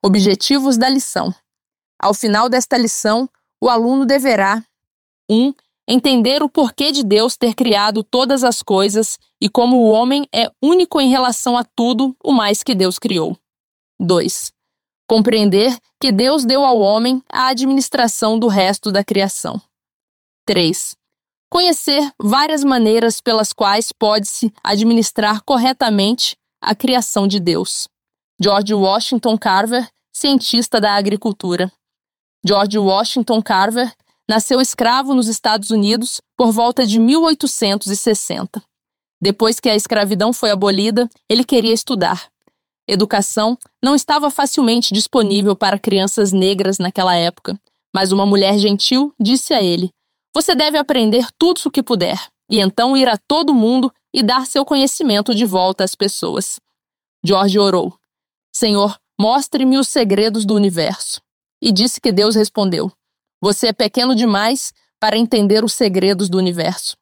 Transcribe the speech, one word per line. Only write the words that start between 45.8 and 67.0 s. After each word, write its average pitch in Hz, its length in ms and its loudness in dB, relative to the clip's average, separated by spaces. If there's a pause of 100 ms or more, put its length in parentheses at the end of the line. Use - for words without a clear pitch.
negras 190 460 0
naquela 185 360 0
época, 175 460 -4 (340)
mas 190 180 0
uma 196 140 2
mulher 202 320 2
gentil 208 600 0
disse 254 340 0
a 220 80 0
ele: 180 280 -2 (440)
"Você 330 200 -2
deve 302 240 0
aprender 240 500 2 (100)
tudo 349 280 2
o - 40 -2
que - 120 -2
puder, - 460 -2 (220)
e 208 100 2
então 233 360 0
ir 262 120 4
a 214 100 0
todo 302 360 0
mundo 247 380 2 (220)
e 262 80 0
dar 254 240 0
seu 277 180 -2
conhecimento 269 720 0
de 214 100 0
volta 185 380 0
às 185 120 -2
pessoas." - 640 -6 (640)
George 196 340 2
orou: 185 400 0 (560)
"Senhor, 208 420 0 (220)
mostre-me 262 600 0
os 262 100 0
segredos 214 560 0
do 208 100 0
universo." 190 680 -2 (400)
E 226 120 0
disse 214 280 -2
que 226 120 0
Deus 208 240 2
respondeu: 196 560 -2 (500)
"Você 202 260 -2
é 220 40 -2
pequeno 247 420 -2
demais 220 580 -2 (280)
para 214 180 0
entender 220 460 2
os 220 80 -2
segredos 190 560 0
do 180 100 0
universo." 180 640 -4